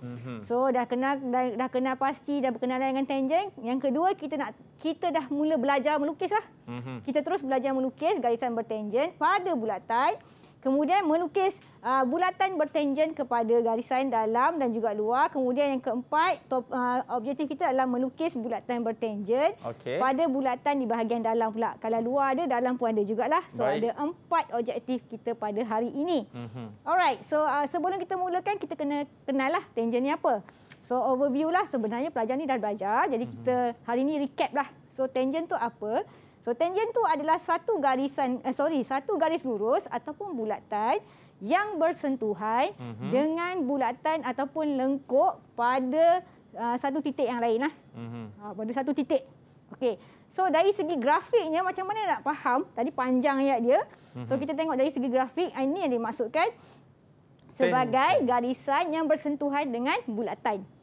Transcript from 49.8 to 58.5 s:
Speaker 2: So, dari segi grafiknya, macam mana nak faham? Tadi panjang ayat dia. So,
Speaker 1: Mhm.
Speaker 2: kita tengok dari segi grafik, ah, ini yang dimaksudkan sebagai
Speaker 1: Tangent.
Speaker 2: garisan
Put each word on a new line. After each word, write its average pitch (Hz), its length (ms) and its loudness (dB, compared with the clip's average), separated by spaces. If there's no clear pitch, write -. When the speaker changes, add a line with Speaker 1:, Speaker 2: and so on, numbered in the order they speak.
Speaker 2:
So, 370 240 0
dari 349 160 6
segi 349 240 0
grafiknya, 320 720 2
macam 381 160 -4
mana 392 320 -2
nak 214 80 -6
faham? 277 400 0
Tadi 254 160 -2
panjang 254 480 0
ayat 277 240 2
dia. 285 160 4
So, 262 80 0
Speaker 1:
Mhm. 240 80 -2
Speaker 2:
kita 311 80 -4
tengok 311 240 -2
dari 285 160 2
segi 262 160 -2
grafik, 254 400 0
ah, 269 160 -2
ini 320 160 0
yang 262 160 0
dimaksudkan 233 480 0
sebagai 262 640 4
Speaker 1:
Tangent. 247 80 2
Speaker 2:
garisan 254 540 0